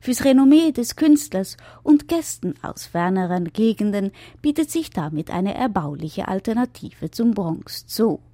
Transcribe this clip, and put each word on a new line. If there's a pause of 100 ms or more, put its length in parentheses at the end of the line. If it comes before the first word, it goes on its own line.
fürs
Renommee
des
Künstlers (280)
und
Gästen
aus
ferneren
Gegenden (320)
bietet
sich
damit
eine
erbauliche
Alternative
zum
Bronx
Zoo. (160)